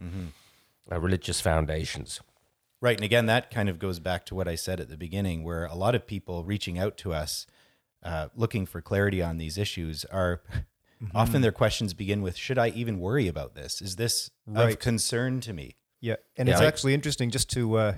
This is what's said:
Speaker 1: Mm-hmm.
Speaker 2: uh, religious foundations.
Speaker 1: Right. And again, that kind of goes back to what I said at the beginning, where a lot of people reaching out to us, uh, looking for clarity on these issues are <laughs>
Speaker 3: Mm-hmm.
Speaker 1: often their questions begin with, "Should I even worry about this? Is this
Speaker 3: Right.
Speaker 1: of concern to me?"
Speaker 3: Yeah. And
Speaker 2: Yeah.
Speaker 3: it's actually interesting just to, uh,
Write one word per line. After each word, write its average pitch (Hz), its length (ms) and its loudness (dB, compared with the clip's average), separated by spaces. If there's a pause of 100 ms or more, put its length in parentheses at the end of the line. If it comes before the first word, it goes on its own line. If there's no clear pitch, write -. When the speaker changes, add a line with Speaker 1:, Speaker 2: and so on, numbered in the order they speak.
Speaker 1:
Mm-hmm. 90 240 -8 (640)
Speaker 2:
uh, 87 80 -2
religious 90 420 0
foundations. 78 800 0 (600)
Speaker 1:
Right. 120 160 4
And 104 80 -2
again, 113 220 4
that 117 260 2
kind 104 160 2
of 87 100 -2
goes 90 220 -4
back 87 260 -2
to - 80 -10
what 92 140 -2
I 85 80 -2
said 92 240 -4
at 69 80 -10
the 78 80 -14
beginning, 85 480 -2
where 85 220 -4
a 80 100 -10
lot 101 180 4
of 120 100 0
people 90 380 -8
reaching 92 380 -4
out 101 180 -2
to 92 140 -6
us, 76 340 -4 (560)
uh, 80 320 -6
looking 113 320 -2
for 87 160 -10
clarity 98 400 2
on 82 160 -2
these 80 180 -6
issues 82 500 -4
are 90 400 0
<laughs> - 60 -12 (500)
Speaker 3:
Mm-hmm. 98 120 -8
Speaker 1:
often 117 280 4
their 113 100 6
questions 107 400 2
begin 101 300 0
with, 92 160 -4
"Should - 180 -4
I 117 120 4
even 113 300 -2
worry 101 300 0
about 73 260 -6
this? - 280 -8
Is 92 140 -8
this 117 340 -2 (160)
Speaker 3:
Right. 113 240 4
Speaker 1:
of 107 80 0
concern 123 640 0
to 113 100 -8
me?" 71 240 -10 (240)
Speaker 3:
Yeah. 117 160 -2 (220)
And 127 100 4
Speaker 2:
Yeah. - 60 6
Speaker 3:
it's 165 80 6
actually 151 320 4
interesting 143 360 0
just 120 200 0
to, 113 260 0
uh, 107 220 4